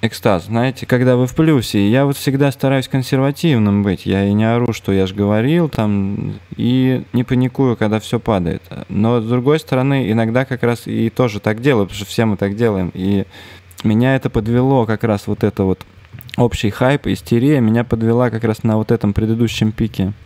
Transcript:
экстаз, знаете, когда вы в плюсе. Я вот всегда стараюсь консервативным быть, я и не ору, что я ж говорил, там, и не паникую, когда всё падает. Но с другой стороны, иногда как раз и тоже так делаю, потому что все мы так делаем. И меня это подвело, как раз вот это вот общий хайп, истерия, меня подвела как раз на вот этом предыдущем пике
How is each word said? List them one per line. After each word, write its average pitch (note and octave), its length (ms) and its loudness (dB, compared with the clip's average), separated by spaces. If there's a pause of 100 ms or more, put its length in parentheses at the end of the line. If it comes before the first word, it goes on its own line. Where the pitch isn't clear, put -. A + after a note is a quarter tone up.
экстаз, G2+ 420 0
знаете, A#2 420 -2
когда B2+ 280 2
вы B2+ 120 2
в - 80 -8
плюсе. A#2+ 540 2
Я C3 160 2
вот C#3 120 -2
всегда C#3 340 0
стараюсь C3+ 360 -2
консервативным C3 960 2
быть, G2 240 -2
я G2 180 2
и G2+ 80 2
не G#2+ 100 2
ору, A#2 300 0
что - 180 -4
я F#2+ 140 2
ж F#2 80 -6
говорил, A2+ 560 2
там, G2+ 640 -2 (240)
и B2+ 460 0 (100)
не B2 100 0
паникую, B2+ 540 0
когда G#2+ 220 0
всё A2+ 200 -4
падает. F#2 440 -2 (260)
Но A2+ 320 0
с G#2+ 40 -6
другой B2 340 2
стороны, C3 520 0
иногда A2+ 320 0
как B2+ 200 -6
раз A#2 240 -2
и A2+ 240 -2
тоже A2 280 -2
так G#2+ 220 -2
делаю, B2 240 2
потому - 120 -12
что G#2 100 -8
все - 180 0
мы G#2+ 100 0
так G2+ 200 -2
делаем. G2+ 400 0
И F#2+ 300 0 (580)
меня A#2+ 320 2
это - 160 -2
подвело, A#2+ 560 2
как G#2+ 160 -2
раз G#2 240 -2
вот G#2 160 -2
это G2+ 200 0
вот F#2 220 -2 (500)
общий A#2 360 0
хайп, C3 340 0
истерия, A#2+ 540 0
меня A2+ 240 2
подвела A#2 480 0
как A2 120 -6
раз G#2+ 200 -2
на A2 140 2
вот A2 140 -2
этом G#2+ 220 0
предыдущем A2+ 580 0
пике G#2+ 420 -2 (120)